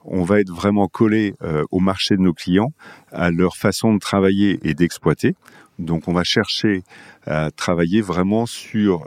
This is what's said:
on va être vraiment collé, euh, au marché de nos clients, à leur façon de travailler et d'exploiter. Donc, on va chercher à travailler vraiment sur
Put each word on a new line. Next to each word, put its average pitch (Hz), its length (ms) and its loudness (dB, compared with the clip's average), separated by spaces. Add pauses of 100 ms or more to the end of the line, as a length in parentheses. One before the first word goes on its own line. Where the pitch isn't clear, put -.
on 92 180 -4
va 98 180 2
être 92 120 -2
vraiment 98 360 0
collé, 107 540 0
euh, 78 300 -2
au 92 80 0
marché 95 360 0
de 92 60 2
nos 90 120 4
clients, 98 380 0 (400)
à 87 200 0
leur 85 260 0
façon 110 380 0
de 98 40 0
travailler 98 640 2
et 80 140 -2
d'exploiter. 117 600 0 (440)
Donc, 82 280 -4
on 87 60 -2
va 87 100 0
chercher 101 600 -2 (420)
à 78 240 -2
travailler 85 520 0
vraiment 98 440 0
sur 101 600 -2